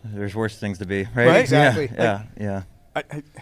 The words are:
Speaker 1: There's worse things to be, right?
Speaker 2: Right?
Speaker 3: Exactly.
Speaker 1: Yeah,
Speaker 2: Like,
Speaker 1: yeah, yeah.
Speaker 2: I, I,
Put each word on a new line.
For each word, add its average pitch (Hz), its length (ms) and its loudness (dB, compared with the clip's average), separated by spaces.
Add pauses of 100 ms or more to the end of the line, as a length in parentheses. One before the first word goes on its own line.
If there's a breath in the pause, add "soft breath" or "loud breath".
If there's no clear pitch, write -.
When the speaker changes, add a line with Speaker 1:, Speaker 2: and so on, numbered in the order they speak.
Speaker 1:
There's 101 300 -8
worse 110 240 -4
things 101 180 -6
to 98 80 -10
be, 98 180 -4 (120)
right? 120 120 4
Speaker 2:
Right? 180 140 8
Speaker 3:
Exactly. 147 500 2
Speaker 1:
Yeah, 113 220 0
Speaker 2:
Like, 104 120 -8 (120)
Speaker 1:
yeah, 104 80 -8
yeah. 98 180 -4 (320)
Speaker 2:
I, 147 80 -4 (140)
I, 147 60 -10 (180)